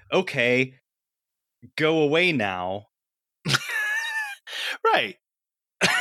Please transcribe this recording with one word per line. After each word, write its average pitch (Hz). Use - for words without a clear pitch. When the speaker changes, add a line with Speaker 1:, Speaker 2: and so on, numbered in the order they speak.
Speaker 1:
"Okay, 127
go 156
away 160
now." 98
Speaker 2:
<laughs> -
Right. 143